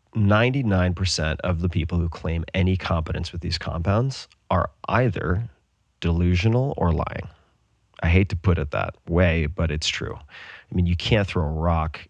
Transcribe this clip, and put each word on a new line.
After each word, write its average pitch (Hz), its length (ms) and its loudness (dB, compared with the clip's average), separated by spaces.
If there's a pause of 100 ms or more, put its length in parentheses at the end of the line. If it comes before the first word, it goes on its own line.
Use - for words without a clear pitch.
(140)
ninety-nine 104 800 2
percent 80 480 -2
of 85 180 -2
the 90 80 0
people 85 300 -2
who 85 100 0
claim 82 360 -4 (100)
any 92 220 2
competence 82 560 -4
with - 100 -8
these 85 160 -6
compounds 101 720 -2 (220)
are 92 200 0 (180)
either 110 600 0 (520)
delusional 90 760 2
or 87 160 2
lying. - 360 -4 (720)
I 85 60 2
hate 92 220 6
to - 60 -2
put 85 220 2
it 69 140 -4
that 50 240 -4 (120)
way, 82 380 2
but 80 240 -2
it's 76 180 -4
true. - 300 -6
I - 560 -20
mean, 90 120 4
you 87 100 2
can't 104 320 2
throw 85 160 -2
a 73 60 -2
rock 78 600 0